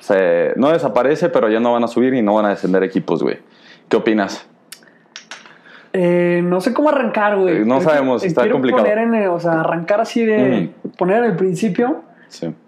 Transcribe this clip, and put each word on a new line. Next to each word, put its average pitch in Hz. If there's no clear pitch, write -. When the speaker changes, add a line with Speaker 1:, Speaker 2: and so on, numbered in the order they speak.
Speaker 1:
se, 87
no 135
desaparece, 151
pero 107
ya 110
no 120
van 117
a 113
subir 127
y 123
no 101
van 107
a 104
descender 95
equipos, 85
güey. 58
¿Qué 113
opinas? 104
Speaker 2:
Eh, 175
no 180
sé 233
cómo 302
arrancar, 214
güey. 180
Speaker 1:
Eh, 196
no 214
Speaker 2:
Creo -
que, 180
Speaker 1:
sabemos, 135
Speaker 2:
eh, 196
Speaker 1:
está 156
Speaker 2:
quiero 214
Speaker 1:
complicado. 233
Speaker 2:
poner 208
en, 233
eh, 208
o 170
sea, 160
arrancar 165
así 233
de, 220
Speaker 1:
Ujú. -
Speaker 2:
poner 196
en 226
el 175
principio 190
Speaker 1:
Sí. -